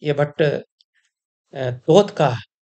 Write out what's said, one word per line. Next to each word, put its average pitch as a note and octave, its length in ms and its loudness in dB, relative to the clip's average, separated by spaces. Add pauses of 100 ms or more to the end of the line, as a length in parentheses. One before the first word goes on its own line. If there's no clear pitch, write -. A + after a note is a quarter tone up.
ये D3+ 100 -2
भट्ट, D3 300 -2
अ, D#3 180 0 (960)
तोत C#3 540 2
का C3 260 0 (380)